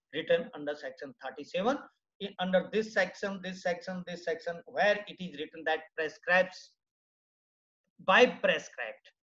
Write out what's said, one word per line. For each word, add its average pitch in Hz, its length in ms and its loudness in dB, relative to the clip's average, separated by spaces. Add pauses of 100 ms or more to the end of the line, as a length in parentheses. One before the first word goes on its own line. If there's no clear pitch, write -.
(140)
written 165 400 0
under 147 220 -8
section 139 480 -14
thirty-seven. 170 560 -4 (420)
I-, 196 180 -10
under 185 320 2
this 220 220 0
section, 196 500 0
this 185 180 -10
section, 180 460 -4
this 175 180 -10
section, 170 400 -4
where 196 420 2
it 165 120 -16
is 156 200 -10
written 156 260 -10
that 160 140 2 (180)
prescribes, 175 760 0 (1300)
by 214 200 8
prescribed 151 800 -2 (280)